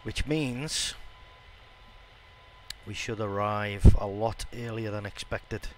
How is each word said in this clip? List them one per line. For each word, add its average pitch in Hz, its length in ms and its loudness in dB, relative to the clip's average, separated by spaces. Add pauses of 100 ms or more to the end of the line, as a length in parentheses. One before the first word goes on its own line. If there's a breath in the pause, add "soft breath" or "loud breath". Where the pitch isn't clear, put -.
Which - 240 -2
means 143 640 -2 (1900)
we 101 80 -10
should 104 260 -6
arrive 104 800 6
a 107 60 -2
lot 104 400 -2 (100)
earlier 113 360 -6
than 104 160 -6
expected. - 720 -8